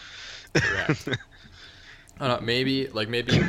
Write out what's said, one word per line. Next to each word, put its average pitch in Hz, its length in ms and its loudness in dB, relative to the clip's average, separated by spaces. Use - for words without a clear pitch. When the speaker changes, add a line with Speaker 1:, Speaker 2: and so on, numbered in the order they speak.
Speaker 1:
Correct. - 580 0
Speaker 2:
<laughs> - 1080 -14
Speaker 1:
I 139 100 -2
don't 120 120 2
know, 117 60 -6
maybe, 131 420 2
like, 107 220 -2
maybe, 120 280 4